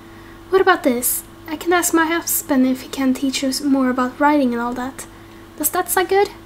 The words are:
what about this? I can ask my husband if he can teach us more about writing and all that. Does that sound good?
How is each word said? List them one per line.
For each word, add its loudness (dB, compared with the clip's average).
what 4
about 2
this? 0
I -8
can 0
ask 2
my 2
husband 0
if 0
he -16
can -2
teach -4
us -2
more 2
about -2
writing 4
and -4
all -4
that. -10
Does -2
that -2
sound 0
good? 2